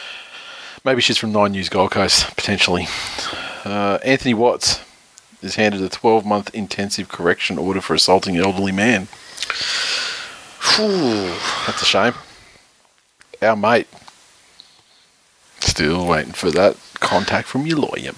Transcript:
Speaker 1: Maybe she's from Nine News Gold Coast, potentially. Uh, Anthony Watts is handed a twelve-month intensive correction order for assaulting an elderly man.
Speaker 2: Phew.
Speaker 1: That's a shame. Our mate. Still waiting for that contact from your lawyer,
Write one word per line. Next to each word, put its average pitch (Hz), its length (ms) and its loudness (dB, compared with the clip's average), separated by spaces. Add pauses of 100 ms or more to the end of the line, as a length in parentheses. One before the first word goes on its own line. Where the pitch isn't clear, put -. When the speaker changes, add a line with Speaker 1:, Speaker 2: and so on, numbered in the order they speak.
(840)
Speaker 1:
Maybe 131 160 4
she's 110 160 2
from 110 160 -2
Nine 104 180 4
News 95 160 -4
Gold 98 240 2
Coast, - 460 2
potentially. 90 500 0 (800)
Uh, 101 400 -2
Anthony 131 280 2
Watts 110 460 2 (640)
is 95 140 -8
handed 104 260 2
a 92 80 -2
twelve-month 104 680 2
intensive 190 540 -6
correction - 480 0
order 95 240 -2
for - 120 -2
assaulting 98 440 4
an 90 80 4
elderly 98 260 0
man. 101 360 2 (1500)
Speaker 2:
Phew. 131 720 2 (340)
Speaker 1:
That's - 140 -4
a - 40 -2
shame. 110 280 4 (1300)
Our 110 160 4
mate. 107 300 2 (1700)
Still 82 480 0
waiting 78 260 0
for 92 180 0
that 90 260 4 (220)
contact - 480 0
from 135 180 -4
your 160 140 0
lawyer, - 380 -2